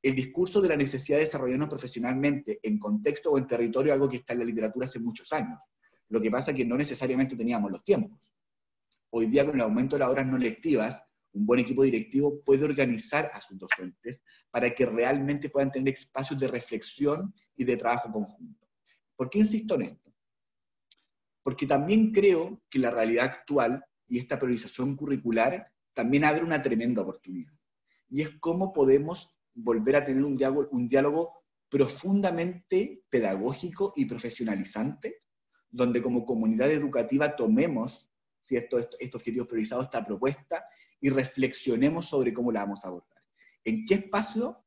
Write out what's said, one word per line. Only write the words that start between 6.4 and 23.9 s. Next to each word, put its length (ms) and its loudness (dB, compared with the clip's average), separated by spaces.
es 40 -2
que 80 0
no 120 -2
necesariamente 580 -2
teníamos 380 -2
los 100 -10
tiempos. 500 -2
Hoy 160 0
día, 180 4
con 120 0
el 60 2
aumento 340 0
de 40 0
las 80 2
horas 180 0
no 120 0
lectivas, 640 0
un 140 -2
buen 120 4
equipo 240 2
directivo 640 2
puede 200 6
organizar 720 0
a 60 -14
sus 180 -16
docentes 640 -6
para 200 0
que 140 2
realmente 600 0
puedan 240 0
tener 220 -2
espacios 440 -8
de 80 0
reflexión 880 -4
y 80 -2
de 120 2
trabajo 360 -2
conjunto. 560 -8
¿Por 120 -4
qué 120 2
insisto 340 2
en 80 0
esto? 300 -12
Porque 180 -4
también 460 4
creo 580 4
que 120 -2
la 100 4
realidad 340 2
actual 600 0